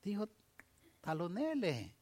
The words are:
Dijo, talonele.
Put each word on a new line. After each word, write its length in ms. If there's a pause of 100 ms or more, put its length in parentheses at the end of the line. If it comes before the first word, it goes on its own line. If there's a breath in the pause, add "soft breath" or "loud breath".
Dijo, 260 (720 soft breath)
talonele. 1000